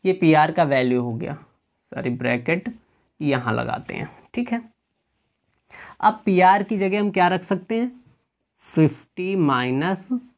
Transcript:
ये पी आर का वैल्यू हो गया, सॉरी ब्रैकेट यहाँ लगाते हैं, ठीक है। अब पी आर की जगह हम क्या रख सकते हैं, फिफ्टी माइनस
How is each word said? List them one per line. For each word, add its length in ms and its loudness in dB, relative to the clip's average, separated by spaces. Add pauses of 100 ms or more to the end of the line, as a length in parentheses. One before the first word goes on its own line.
ये 80 2
पी 200 4
आर 180 4
का 120 0
वैल्यू 380 2
हो 120 -4
गया, 200 -8 (580)
सॉरी 200 -6
ब्रैकेट 600 -4 (460)
यहाँ 340 -2
लगाते 420 -6
हैं, 140 -10 (240)
ठीक 180 -6
है। 100 -4 (1400)
अब 240 2
पी 160 4
आर 220 6
की 140 -4
जगह 220 0
हम 120 0
क्या 160 2
रख 160 0
सकते 320 -4
हैं, 160 -2 (720)
फिफ्टी 720 -2
माइनस 720 0 (300)